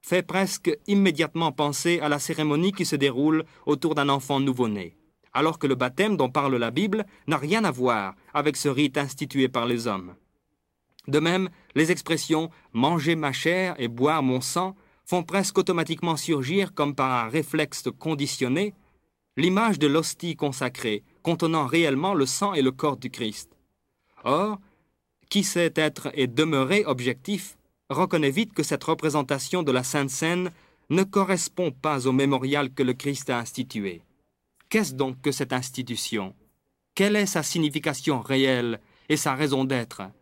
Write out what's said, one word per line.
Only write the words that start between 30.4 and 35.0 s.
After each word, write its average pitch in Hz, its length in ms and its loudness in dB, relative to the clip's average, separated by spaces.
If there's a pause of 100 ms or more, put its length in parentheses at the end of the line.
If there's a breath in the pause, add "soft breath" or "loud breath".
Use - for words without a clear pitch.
ne 175 120 4
correspond 185 680 0
pas 135 360 -2
au 135 60 2
mémorial 135 600 2
que 143 80 0
le 127 100 2
Christ 139 380 -4
a 120 80 0
institué. 107 640 -8 (680)
Qu'est-ce 196 240 0
donc 131 300 -4